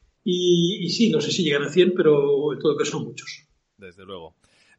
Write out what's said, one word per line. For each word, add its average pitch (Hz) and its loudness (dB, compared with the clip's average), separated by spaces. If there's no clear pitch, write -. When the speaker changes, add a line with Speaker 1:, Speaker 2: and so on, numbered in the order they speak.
Speaker 1:
Y, 180 2
y - -4
sí, 226 2
no - 0
sé - -4
si 190 -2
llegan 143 0
a 135 -8
cien, 180 4
pero 147 2
en - -8
todo 151 0
caso - -4
son - -6
muchos. - -16
Speaker 2:
Desde 95 -20
luego. 90 -16